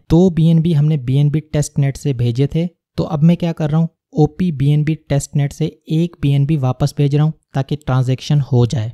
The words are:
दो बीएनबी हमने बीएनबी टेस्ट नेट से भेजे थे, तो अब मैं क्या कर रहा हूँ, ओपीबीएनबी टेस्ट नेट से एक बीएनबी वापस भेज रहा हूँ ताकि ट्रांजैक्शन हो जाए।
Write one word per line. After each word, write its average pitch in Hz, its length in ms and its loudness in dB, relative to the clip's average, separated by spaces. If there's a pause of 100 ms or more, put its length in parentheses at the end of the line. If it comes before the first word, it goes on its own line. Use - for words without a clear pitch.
(100)
दो 175 200 4
बीएनबी 165 420 2
हमने 151 260 2
बीएनबी 143 440 0
टेस्ट - 360 -4
नेट 139 180 0
से 147 180 -4
भेजे 120 320 0
थे, 165 200 -2
तो - 380 -8
अब 147 180 -4
मैं 170 140 4
क्या 165 160 -4
कर 156 180 -4
रहा 160 100 0
हूँ, 165 80 0 (260)
ओपीबीएनबी 151 800 0 (100)
टेस्ट - 320 -4
नेट 139 160 -2
से 156 140 -4 (240)
एक 170 320 -2
बीएनबी 143 360 0
वापस 127 400 -2
भेज 143 160 0
रहा 147 100 2
हूँ 156 80 0 (220)
ताकि 143 220 -4
ट्रांजैक्शन 131 640 0
हो 120 240 2
जाए। 117 280 -6